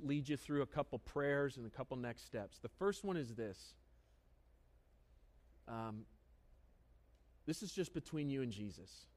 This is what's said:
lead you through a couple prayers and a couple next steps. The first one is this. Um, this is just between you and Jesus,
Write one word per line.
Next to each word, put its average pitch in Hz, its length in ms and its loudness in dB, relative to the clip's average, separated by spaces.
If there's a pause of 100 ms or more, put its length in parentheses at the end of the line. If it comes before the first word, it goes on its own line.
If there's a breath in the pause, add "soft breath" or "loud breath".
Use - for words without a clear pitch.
lead 143 260 2
you 151 80 2
through 143 260 2
a 127 40 4
couple 143 320 0
prayers 143 580 4
and 120 100 -6
a 107 40 -6
couple 131 260 -4
next 120 280 -4
steps. 104 340 -6
The 117 100 -8
first 196 340 2
one 190 140 2
is 120 180 0
this. 104 400 -6 (1900)
Um, 113 400 -4 (1400)
this 160 160 0
is 196 100 -6
just 185 200 0
between 151 380 0
you 135 120 2
and 120 100 0
Jesus, - 540 -8 (100)